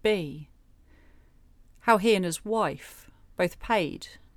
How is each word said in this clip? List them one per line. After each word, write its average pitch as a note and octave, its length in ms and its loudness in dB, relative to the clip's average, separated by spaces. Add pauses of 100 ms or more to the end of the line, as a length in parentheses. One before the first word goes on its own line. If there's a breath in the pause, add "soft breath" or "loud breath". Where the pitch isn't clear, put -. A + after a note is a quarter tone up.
be, D#3 440 -2 (1300 soft breath)
how A3+ 180 4
he A3 160 4
and F#3+ 100 0
his E3 200 -6
wife G#3 680 -4 (260)
both F3+ 220 -2
paid - 480 -2 (300)